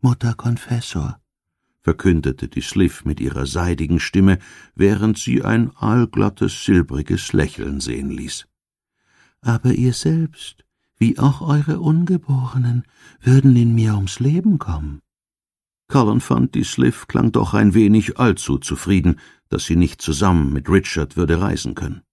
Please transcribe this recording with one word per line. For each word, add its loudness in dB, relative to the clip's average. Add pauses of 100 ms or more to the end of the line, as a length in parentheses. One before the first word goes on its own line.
Mutter 0
Konfessor“, -6 (640)
verkündete 0
die -8
Sliff -2
mit -4
ihrer -6
seidigen -2
Stimme, 4 (360)
während 2
sie -2
ein 0
aalglattes, -2
silbriges 0
Lächeln -2
sehen -8
ließ. -12 (960)
„Aber 0
ihr 2
selbst, -4 (320)
wie 2
auch 2
eure -2
Ungeborenen, 0 (360)
würden 4
in 4
mir 2
ums -4
Leben 0
kommen.“ -8 (880)
Cullen 2
fand, 0
die 0
Sliff -2
klang 0
doch 0
ein 4
wenig 4
allzu 0
zufrieden, 0 (300)
dass -4
sie 0
nicht 0
zusammen 0
mit -4
Richard 0
würde 0
reisen -4
können. -10 (120)